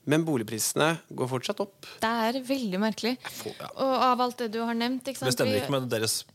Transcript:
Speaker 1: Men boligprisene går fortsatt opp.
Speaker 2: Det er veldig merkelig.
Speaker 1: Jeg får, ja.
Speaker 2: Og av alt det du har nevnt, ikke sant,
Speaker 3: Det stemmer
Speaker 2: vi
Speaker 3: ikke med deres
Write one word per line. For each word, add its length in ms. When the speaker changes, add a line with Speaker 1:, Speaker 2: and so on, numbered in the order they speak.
Speaker 1:
Men 180
boligprisene 720
går 160
fortsatt 320
opp. 240
Speaker 2:
Det 80
er 320
veldig 400
merkelig. 400
Speaker 1:
Jeg 160
får, 240
ja. 160
Speaker 2:
Og 160
av 180
alt 180
det 120
du 140
har 100
nevnt, 300
ikke 160
sant, 80
Speaker 3:
Det 80
stemmer 160
Speaker 2:
vi 80
Speaker 3:
ikke 160
med 160
deres 320